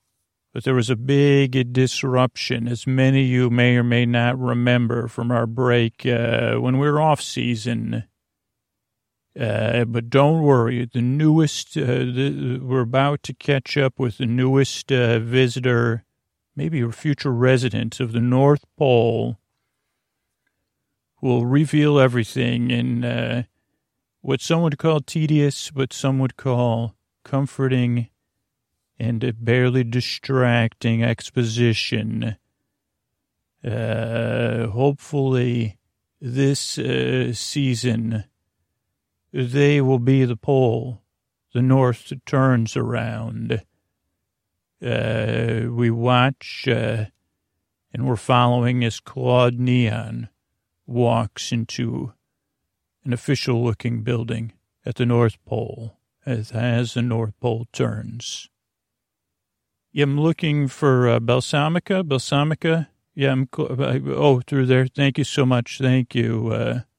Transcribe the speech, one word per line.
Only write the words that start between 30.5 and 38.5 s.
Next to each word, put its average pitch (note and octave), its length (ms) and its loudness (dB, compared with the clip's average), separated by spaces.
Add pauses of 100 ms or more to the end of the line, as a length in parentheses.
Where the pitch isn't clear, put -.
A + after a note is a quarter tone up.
exposition. A2+ 1300 -2 (1300)
Uh, A#2 1040 -2
hopefully B2+ 1080 0 (440)
this, C3+ 580 -2
uh, B2+ 540 -2
season, A2+ 920 -2 (1080)